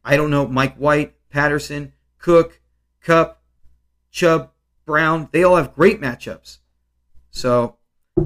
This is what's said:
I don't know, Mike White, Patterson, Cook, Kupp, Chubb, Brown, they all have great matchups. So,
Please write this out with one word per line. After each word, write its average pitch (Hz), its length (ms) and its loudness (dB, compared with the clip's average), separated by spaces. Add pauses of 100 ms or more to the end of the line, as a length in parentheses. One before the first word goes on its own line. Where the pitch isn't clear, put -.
I 127 120 0
don't 151 160 0
know, 143 160 0
Mike 131 300 -2
White, 147 380 -2 (140)
Patterson, 147 600 -4 (260)
Cook, 170 440 2 (400)
Kupp, 165 420 0 (680)
Chubb, 160 400 -2 (340)
Brown, 156 480 -2
they 165 100 2
all 180 140 4
have 151 180 -4
great 196 240 2
matchups. - 600 -12 (680)
So, 123 480 -2 (480)